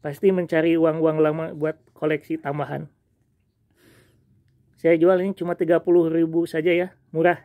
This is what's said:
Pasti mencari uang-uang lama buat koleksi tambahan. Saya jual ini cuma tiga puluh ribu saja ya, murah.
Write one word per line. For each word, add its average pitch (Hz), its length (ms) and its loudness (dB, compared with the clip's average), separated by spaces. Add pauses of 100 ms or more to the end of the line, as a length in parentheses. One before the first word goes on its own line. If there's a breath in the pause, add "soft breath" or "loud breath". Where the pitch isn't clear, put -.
Pasti 151 260 0
mencari 165 480 0
uang-uang 160 400 2
lama 156 280 0 (100)
buat 156 240 -6 (160)
koleksi 156 420 -6
tambahan. 143 540 -8 (1900 soft breath)
Saya 165 160 4
jual 180 240 2
ini 190 160 -4
cuma 175 240 -6
tiga 165 240 0
puluh 175 240 4
ribu 165 400 0
saja 165 240 -2
ya, 175 240 -2 (160)
murah. 165 340 0